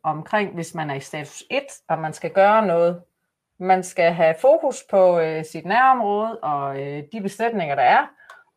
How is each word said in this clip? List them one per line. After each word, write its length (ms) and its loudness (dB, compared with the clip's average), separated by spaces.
omkring, 520 -4
hvis 200 -10
man 160 -8
er 40 -6
i 60 -8
status 500 -14
et, 160 -4
og 100 -2
man 140 -8
skal 200 -8
gøre 340 4
noget. 360 0
Man 260 2
skal 280 0
have 280 2
fokus 500 2
på, 280 4
øh, 260 -2
sit 200 -14
nærområde 760 2
og, 420 -4
øh, 200 -8
de 80 -10
besætninger, 540 -4
der 80 0
er, 240 4